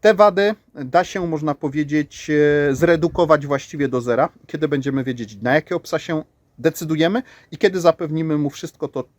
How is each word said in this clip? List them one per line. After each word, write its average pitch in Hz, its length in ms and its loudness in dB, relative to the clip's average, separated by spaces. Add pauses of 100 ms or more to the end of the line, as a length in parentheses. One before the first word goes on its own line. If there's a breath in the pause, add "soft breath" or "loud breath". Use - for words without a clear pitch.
Te 214 120 6
wady 202 420 4 (180)
da 147 300 0
się, 180 240 -6
można 151 280 -2
powiedzieć, 147 720 -4 (400)
e, 135 60 0
zredukować 160 720 2
właściwie 143 400 -4
do 123 140 -2
zera, 123 280 0 (180)
kiedy 156 200 -4
będziemy 135 360 -2
wiedzieć, 113 380 -8
na 123 140 2
jakiego 160 240 -2
psa 160 200 -6
się 156 240 -6 (360)
decydujemy 160 640 -2 (280 soft breath)
i 165 60 -16
kiedy 190 240 0
zapewnimy 160 560 0
mu 147 120 -2
wszystko - 380 -12
to 131 160 -8 (160)